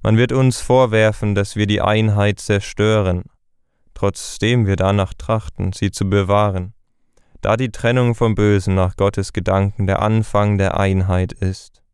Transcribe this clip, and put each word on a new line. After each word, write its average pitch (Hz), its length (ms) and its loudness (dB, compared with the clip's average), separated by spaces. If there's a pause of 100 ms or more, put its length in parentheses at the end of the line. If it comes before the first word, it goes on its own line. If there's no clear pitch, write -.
Man 107 160 2
wird 123 140 2
uns 131 300 2
vorwerfen, 110 720 2
dass 98 200 -4
wir 104 120 0
die 104 140 0
Einheit 104 580 0
zerstören, 104 840 0 (680)
trotzdem 110 720 -2
wir 98 120 0
danach 98 360 0
trachten, 95 600 -6
sie - 180 -2
zu 98 180 -4
bewahren, 101 640 0 (680)
da 101 140 2
die 120 160 -4
Trennung 120 440 2
vom 110 180 0
Bösen 101 400 2
nach 92 220 0
Gottes 98 360 -2
Gedanken 98 540 -2
der 98 160 0
Anfang 104 560 0
der 95 220 0
Einheit 92 540 0
ist. - 500 -8 (100)